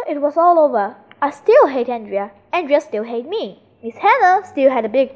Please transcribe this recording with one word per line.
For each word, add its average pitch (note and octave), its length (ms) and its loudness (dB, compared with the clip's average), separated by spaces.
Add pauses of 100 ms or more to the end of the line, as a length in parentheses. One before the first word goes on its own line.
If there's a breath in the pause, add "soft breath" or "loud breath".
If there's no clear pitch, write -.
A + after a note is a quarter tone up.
it C#4+ 140 -6
was D4 160 -4
all E4+ 220 4
over, B3 380 0 (220)
I C#4+ 120 -4
still A4+ 360 4
hate C4 220 -4
Andrea. G#3 420 -8 (220)
Andrea D4+ 280 0
still A3 320 -8
hate A#3+ 120 -8 (120)
me. F#4 80 -8 (380)
Miss A#3 140 -14
Hannah G4 480 2
still C4+ 260 0
had A#3+ 140 -2
a G#3+ 140 -4
big C4+ 160 0